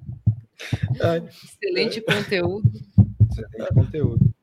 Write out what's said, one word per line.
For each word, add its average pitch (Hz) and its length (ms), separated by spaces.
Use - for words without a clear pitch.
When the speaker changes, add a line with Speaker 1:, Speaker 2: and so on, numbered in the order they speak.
Speaker 1:
Ai. 170 260
Speaker 2:
Excelente 226 580
conteúdo. 202 680
Speaker 3:
Excelente - 420
conteúdo. 120 680